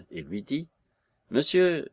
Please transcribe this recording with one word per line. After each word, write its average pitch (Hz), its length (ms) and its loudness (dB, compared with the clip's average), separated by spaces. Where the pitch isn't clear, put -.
et 80 120 -10
lui 156 200 -8
dit : « 160 260 -4
Monsieur, 175 640 2